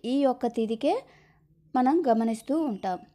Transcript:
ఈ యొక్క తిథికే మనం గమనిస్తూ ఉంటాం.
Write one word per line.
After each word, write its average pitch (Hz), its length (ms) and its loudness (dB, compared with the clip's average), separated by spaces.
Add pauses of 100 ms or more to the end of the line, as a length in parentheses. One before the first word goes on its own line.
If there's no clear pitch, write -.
ఈ 254 140 0
యొక్క 262 260 0
తిథికే 233 580 -2 (720)
మనం 269 340 2
గమనిస్తూ 226 520 0
ఉంటాం. 196 380 -4 (160)